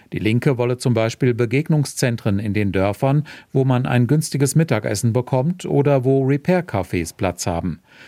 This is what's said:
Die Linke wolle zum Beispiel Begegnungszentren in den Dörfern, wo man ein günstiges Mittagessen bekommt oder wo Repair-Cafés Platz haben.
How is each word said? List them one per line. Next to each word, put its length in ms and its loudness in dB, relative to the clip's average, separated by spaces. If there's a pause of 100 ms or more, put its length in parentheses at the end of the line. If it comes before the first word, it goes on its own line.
(120)
Die 60 -6
Linke 400 0
wolle 180 0
zum 160 -2
Beispiel 400 0
Begegnungszentren 1040 0
in 140 -4
den 180 0
Dörfern, 540 0 (260)
wo 140 0
man 220 2
ein 200 2
günstiges 480 0
Mittagessen 600 0
bekommt 500 -2
oder 400 2
wo 220 2
Repair-Cafés 920 -2
Platz 300 -2
haben. 340 -4 (280)